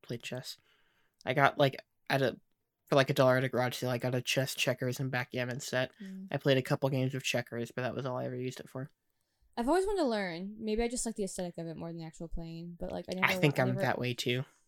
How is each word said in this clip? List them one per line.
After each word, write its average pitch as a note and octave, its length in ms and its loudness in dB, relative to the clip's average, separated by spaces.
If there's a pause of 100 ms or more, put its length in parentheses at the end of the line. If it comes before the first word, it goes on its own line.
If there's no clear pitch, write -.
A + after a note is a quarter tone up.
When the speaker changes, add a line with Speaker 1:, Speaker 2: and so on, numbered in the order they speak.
Speaker 1:
played A#2+ 200 -8
chess. - 340 -10 (680)
I - 80 0
got, C#3 240 6
like, C#3 180 4 (340)
at C#3 120 4
a, C3 160 2 (500)
for, - 80 4
like, C3+ 140 6
a C#3+ 60 2
dollar C3 220 6
at C3 60 2
a C3 60 0
garage B2 280 0
sale, B2+ 120 -2
I B2 80 0
got B2+ 160 -2
a B2+ 80 0
chess, C3 320 0
checkers, B2+ 460 0
and C3+ 100 -2
backgammon B2 500 -4
set. B2+ 300 0 (140)
Speaker 2:
Mm. F#3+ 280 -12
Speaker 1:
I C#3 60 -2
played C3+ 200 6
a C3 40 2
couple C#3 280 0
games C3 260 0
of C3 80 -6
checkers, A#2+ 520 -4
but B2+ 60 -4
that B2 140 -4
was C3 100 -6
all B2+ 120 -4
I B2+ 80 -4
ever B2+ 100 -6
used B2+ 240 -6
it - 100 -16
for. C3 220 -10 (680)
Speaker 2:
I've A#3 100 -2
always F#4 200 2
wanted G4+ 140 0
to C#4+ 60 4
learn. G3 520 -2
Maybe A3 240 0
I A#3 40 0
just A#3+ 180 -4
like A3+ 100 -6
the G#3 80 -2
aesthetic F3+ 340 -6
of E3+ 80 -6
it D#3+ 120 -8
more E3 120 -10
than E3+ 80 -10
the D#3+ 80 -10
actual E3 220 -12
playing, E3+ 520 -8
but, F3+ 120 -6
like, F3+ 180 -8
I F#3 60 -4
never F#3 100 0
Speaker 1:
I F#3+ 100 4
think D#3+ 220 4
Speaker 2:
wa-, C3+ 60 4
I B2+ 40 4
Speaker 1:
I'm - 60 2
Speaker 2:
never, B2+ 80 0
Speaker 1:
that B2+ 160 2
way, B2 160 -2
too. B2 320 0 (220)